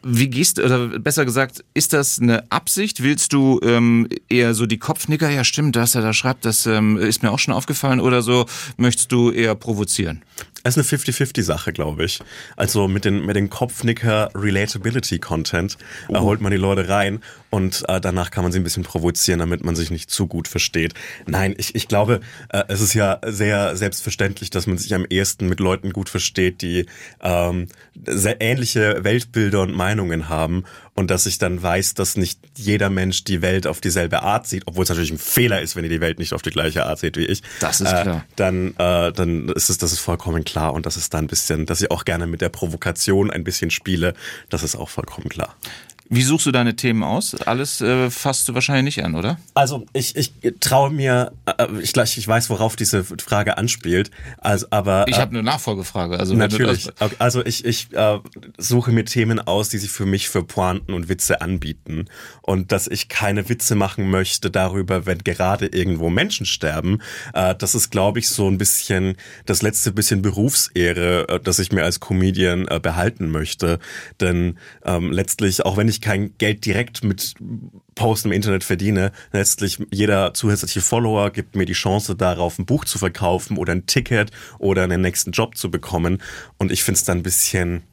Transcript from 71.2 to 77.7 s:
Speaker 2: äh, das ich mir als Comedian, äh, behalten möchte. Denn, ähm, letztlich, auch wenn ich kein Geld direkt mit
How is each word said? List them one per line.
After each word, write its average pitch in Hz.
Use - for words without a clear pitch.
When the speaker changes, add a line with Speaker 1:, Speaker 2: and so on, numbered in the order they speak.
Speaker 2:
äh, 87
das 92
ich 95
mir 90
als 87
Comedian, 92
äh, 80
behalten 87
möchte. 78
Denn, 87
ähm, 87
letztlich, 95
auch 98
wenn 107
ich 107
kein 101
Geld 104
direkt 110
mit 101